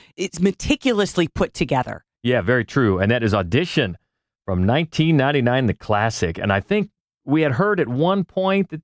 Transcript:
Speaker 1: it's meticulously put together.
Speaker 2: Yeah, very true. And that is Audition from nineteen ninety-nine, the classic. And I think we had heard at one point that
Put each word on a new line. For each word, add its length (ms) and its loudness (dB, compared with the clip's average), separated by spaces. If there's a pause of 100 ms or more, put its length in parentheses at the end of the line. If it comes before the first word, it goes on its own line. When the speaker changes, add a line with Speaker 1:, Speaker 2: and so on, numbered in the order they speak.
(140)
Speaker 1:
it's 260 -8
meticulously 880 0
put 260 -4
together. 500 -4 (180)
Speaker 2:
Yeah, 200 2
very 240 0
true. 320 2
And 120 2
that 120 2
is 100 2
Audition 640 0 (480)
from 200 0
nineteen 520 2
ninety-nine, 480 2
the 100 0
classic. 600 -2
And 160 -2
I 80 2
think 300 -2 (340)
we 160 0
had 120 0
heard 280 0
at 80 -2
one 360 0
point 440 -2
that 160 -12